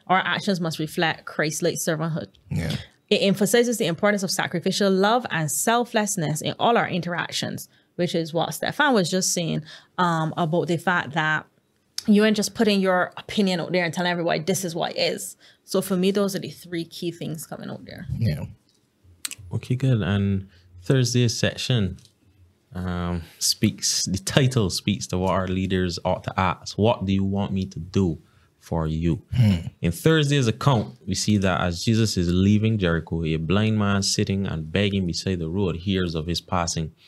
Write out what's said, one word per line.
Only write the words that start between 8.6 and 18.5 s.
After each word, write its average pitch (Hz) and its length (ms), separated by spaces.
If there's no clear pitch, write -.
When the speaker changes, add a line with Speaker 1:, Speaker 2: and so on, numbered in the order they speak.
Speaker 1:
was 180 160
just 185 220
saying, 156 300
um, 165 380
about 170 320
the 175 100
fact 175 340
that 156 340
you 208 180
ain't 214 120
just 208 180
putting 208 260
your 185 380
opinion 190 420
out 151 120
there 180 120
and 165 100
telling 180 160
everybody 165 300
this 185 240
is 165 100
what 160 220
it - 20
is. - 380
So 190 180
for 190 140
me, 185 140
those 196 240
are 190 40
the - 120
three 170 340
key 170 260
things 156 360
coming - 220
out - 160
there. - 220
Speaker 2:
Yeah. 85 260